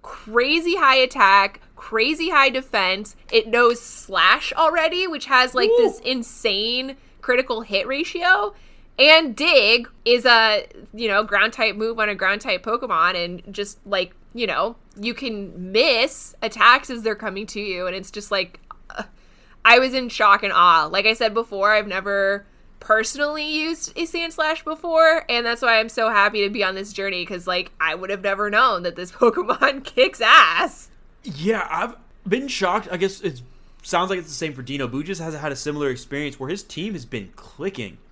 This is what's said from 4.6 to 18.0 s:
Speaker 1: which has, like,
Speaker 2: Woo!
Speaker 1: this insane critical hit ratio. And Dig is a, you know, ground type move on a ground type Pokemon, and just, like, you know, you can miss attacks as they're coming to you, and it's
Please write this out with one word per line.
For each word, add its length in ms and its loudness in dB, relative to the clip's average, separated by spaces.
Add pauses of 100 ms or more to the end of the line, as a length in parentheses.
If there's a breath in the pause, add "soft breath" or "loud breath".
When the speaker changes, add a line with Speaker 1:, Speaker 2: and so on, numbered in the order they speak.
Speaker 1:
which 180 -8
has, 300 2
like, 160 2
Speaker 2:
Woo! 80 4
Speaker 1:
this 220 2
insane 960 -4 (260 soft breath)
critical 400 -2
hit 260 -4
ratio. 680 0 (440 soft breath)
And 380 6
Dig 540 2 (160)
is 200 2
a, 420 4 (260)
you 140 -6
know, 160 2
ground 300 0
type 220 -2
move 240 -4
on 80 0
a 80 -4
ground 260 -2
type 220 -4
Pokemon, 580 -2
and 320 -10
just, 320 -10
like, 280 -4 (200)
you 140 -4
know, 280 -2 (240)
you 140 -6
can 580 -10
miss 680 0
attacks 480 4
as 120 -8
they're 140 -2
coming 320 -10
to 120 -12
you, 280 -6
and 80 -6
it's 160 -12